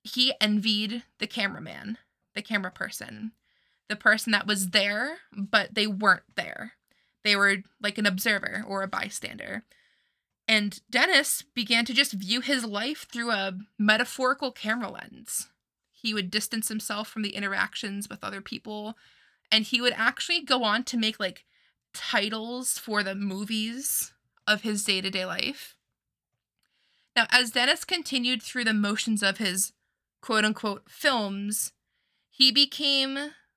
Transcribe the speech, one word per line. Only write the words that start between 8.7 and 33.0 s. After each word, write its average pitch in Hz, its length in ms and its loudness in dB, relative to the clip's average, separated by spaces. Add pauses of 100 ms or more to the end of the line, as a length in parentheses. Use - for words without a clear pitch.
a 196 60 -2
bystander. - 760 -8 (840)
And 208 420 2
Dennis 285 540 4
began 233 420 0
to 247 80 -4
just 277 200 4
view 202 280 -2
his 262 240 2
life 226 460 -4
through 233 200 -2
a 196 280 -2 (180)
metaphorical 247 760 2
camera 214 400 -4
lens. - 580 -10 (420)
He 220 220 -4
would 202 160 -2
distance 214 380 -4
himself 214 400 -6
from 220 160 -6
the 202 120 -4
interactions 196 720 -4
with 202 160 -14
other 196 180 -8
people, 214 540 -10 (560)
and 220 140 6
he 240 160 0
would 240 120 4
actually 262 480 -2
go 262 220 2
on 220 200 2
to - 140 -4
make, 220 220 0
like, 190 260 -6 (480)
titles 226 840 -2
for 208 240 0
the 190 140 -2
movies 214 1000 -4 (320)
of 208 160 2
his 208 220 -2
day-to-day 190 420 -2
life. - 500 -4 (1400)
Now, 226 160 6
as 247 200 6
Dennis 262 340 2
continued 254 580 -2
through 247 220 -4
the 220 80 4
motions 208 500 2
of 196 160 2
his 190 340 0 (480)
quote-unquote 214 720 0
films, 208 800 0 (580)
he 262 220 4
became 277 840 0 (240)